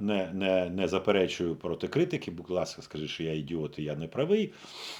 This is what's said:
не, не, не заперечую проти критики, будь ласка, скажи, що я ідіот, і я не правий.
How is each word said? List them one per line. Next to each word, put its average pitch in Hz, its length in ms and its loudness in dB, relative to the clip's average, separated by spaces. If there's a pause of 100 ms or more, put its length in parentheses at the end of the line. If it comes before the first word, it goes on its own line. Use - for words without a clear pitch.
не, 101 340 2
не, 92 360 4
не 92 180 2
заперечую 92 680 2
проти 85 320 -4
критики, 156 420 0
будь 85 200 -8
ласка, 87 320 -2
скажи, 76 260 -6
що - 140 -6
я 80 120 -2
ідіот, 78 440 -4
і 78 40 -4
я 73 140 -4
не 80 120 -6
правий. 190 440 0 (480)